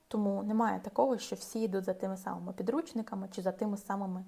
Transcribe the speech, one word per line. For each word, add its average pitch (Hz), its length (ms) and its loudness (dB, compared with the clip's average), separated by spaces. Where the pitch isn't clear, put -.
тому 196 340 2
немає 208 380 4
такого, 233 380 4
що - 180 -6
всі - 240 -6
йдуть 196 240 2
за 185 100 2
тими 190 220 -2
самими 185 360 -6
підручниками 220 800 -2
чи 196 100 -6
за 185 100 2
тими 208 240 -2
самими 196 520 -4